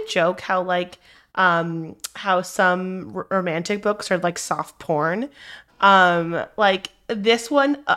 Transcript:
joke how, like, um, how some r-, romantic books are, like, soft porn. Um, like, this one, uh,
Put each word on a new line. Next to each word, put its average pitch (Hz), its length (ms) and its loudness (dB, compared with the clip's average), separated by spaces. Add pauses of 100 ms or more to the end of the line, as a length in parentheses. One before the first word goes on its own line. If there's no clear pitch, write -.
joke 180 320 0
how, 185 220 -2
like, 180 360 -4 (360)
um, 170 640 0 (180)
how 185 280 0
some 185 720 -2
r-, 175 140 -8
romantic 180 520 -2
books 208 300 -2
are, 180 60 2
like, 170 200 -2
soft - 400 -6
porn. 170 500 -2 (520)
Um, 175 640 4 (120)
like, 196 340 2 (180)
this 226 420 0
one, 285 380 2
uh, - 80 2